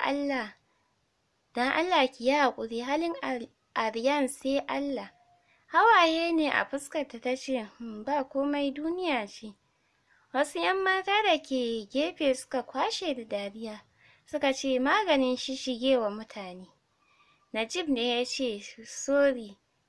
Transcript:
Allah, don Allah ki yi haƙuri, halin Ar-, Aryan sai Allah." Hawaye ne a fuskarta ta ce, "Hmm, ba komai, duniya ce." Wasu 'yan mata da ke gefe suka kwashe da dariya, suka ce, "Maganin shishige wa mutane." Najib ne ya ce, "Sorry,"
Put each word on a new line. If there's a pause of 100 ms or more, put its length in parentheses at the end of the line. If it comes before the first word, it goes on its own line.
Allah, (1000)
don
Allah
ki
yi
haƙuri,
halin
Ar-, (260)
Aryan
sai (100)
Allah." (640)
Hawaye
ne
a
fuskarta
ta
ce, (160)
"Hmm,
ba
komai,
duniya
ce." (800)
Wasu
'yan
mata
da
ke
gefe
suka
kwashe
da
dariya, (460)
suka
ce,
"Maganin
shishige
wa
mutane." (840)
Najib
ne
ya
ce, (240)
"Sorry," (320)